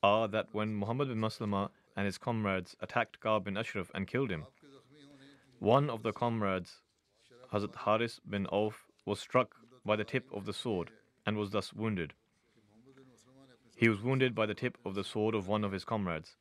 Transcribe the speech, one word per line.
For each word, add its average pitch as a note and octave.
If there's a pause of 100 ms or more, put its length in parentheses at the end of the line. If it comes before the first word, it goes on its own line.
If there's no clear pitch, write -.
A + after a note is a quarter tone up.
are G#2
that G#2+
when G#2+
Muhammad A#2
bin A#2
Maslama G#2 (240)
and G2+
his G2
comrades G2+
attacked -
Ka'b G#2+
bin G2
Ashraf G#2
and F#2+
killed B2+
him, D#2 (1120)
one C3
of A2
the A2
comrades, G2+ (680)
Hazrat G#2
Haris A2
bin G2+
Auf, G#2+ (180)
was G#2
struck - (280)
by G#2+
the G#2
tip -
of G2+
the G2+
sword F#2+ (340)
and G#2+
was G#2
thus G2+
wounded. G2+ (1600)
He A#2
was G#2
wounded B2+
by A2
the G#2
tip -
of G2
the G2
sword G#2+
of F#2+
one G#2+
of G2
his F#2+
comrades. F2+